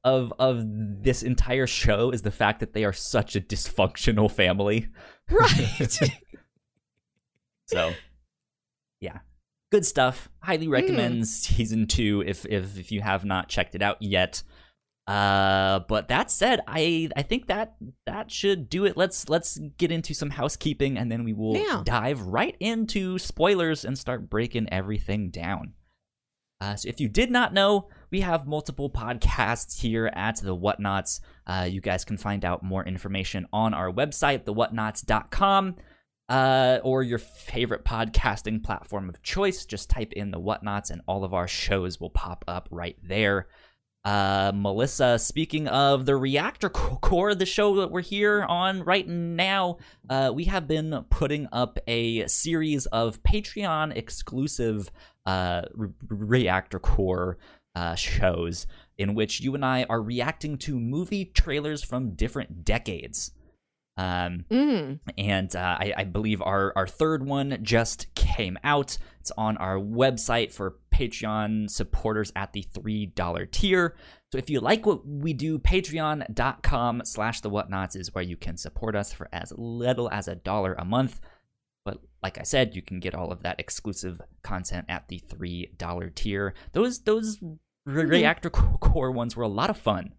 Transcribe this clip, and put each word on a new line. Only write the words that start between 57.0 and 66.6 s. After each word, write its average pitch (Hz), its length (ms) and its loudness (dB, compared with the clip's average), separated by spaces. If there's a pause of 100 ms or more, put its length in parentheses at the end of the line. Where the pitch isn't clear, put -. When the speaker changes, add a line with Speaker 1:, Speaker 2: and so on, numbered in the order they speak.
Speaker 1:
uh, 85 200 -2
shows 85 720 0 (320)
in 101 160 0
which 110 260 0
you 135 140 -2
and 139 100 -2
I 127 240 2
are 117 100 0
reacting 123 600 -4
to 135 200 -4
movie 175 460 -2
trailers 147 580 2
from 123 300 -4
different 110 500 -4
decades. 92 680 -2 (680)
Um, 90 540 -2
Speaker 2:
Mm. 214 480 0 (180)
Speaker 1:
and, 98 380 0
uh, 90 240 0
I, 95 180 -2
I 98 60 -2
believe 104 380 0
our, 98 340 2